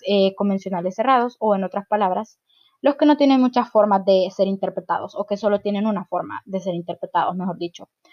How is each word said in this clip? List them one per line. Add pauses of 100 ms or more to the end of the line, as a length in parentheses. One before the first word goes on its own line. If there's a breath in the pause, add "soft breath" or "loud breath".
eh,
convencionales
cerrados,
o
en
otras
palabras, (420)
los
que
no
tienen
muchas
formas
de
ser
interpretados,
o
que
solo
tienen
una
forma
de
ser
interpretados,
mejor
dicho. (240 soft breath)